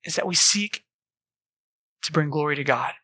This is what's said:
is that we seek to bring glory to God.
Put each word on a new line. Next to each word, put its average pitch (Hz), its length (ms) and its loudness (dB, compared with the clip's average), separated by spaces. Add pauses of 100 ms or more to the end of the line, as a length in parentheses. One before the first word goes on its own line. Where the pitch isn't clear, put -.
is 165 100 -4
that 196 120 -2
we 180 80 -4
seek - 500 2 (1160)
to 156 100 -8
bring 151 160 0
glory 147 260 -2
to 143 80 -6
God. 123 300 0 (100)